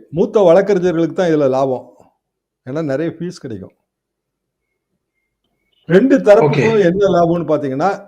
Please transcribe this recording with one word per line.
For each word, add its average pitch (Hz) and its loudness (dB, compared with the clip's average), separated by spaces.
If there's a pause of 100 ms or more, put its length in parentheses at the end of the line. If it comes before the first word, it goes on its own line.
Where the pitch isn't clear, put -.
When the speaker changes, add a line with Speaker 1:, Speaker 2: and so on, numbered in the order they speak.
Speaker 1:
மூத்த 196 -2
வழக்கறிஞர்களுக்கு 175 2
தான் 180 -2
இதுல 147 0
லாபம், 131 -4 (680)
ஏன்னா 151 -8
நிறைய 151 -4
ஃபீஸ் 175 -12
கிடைக்கும். 98 -16 (2000)
ரெண்டு 247 2
தரப்புக்கும் 208 2
Speaker 2:
ஓகே. 202 2
Speaker 1:
என்ன 190 0
லாபம்னு 170 0
பாத்தீங்கன்னா, 147 -4 (180)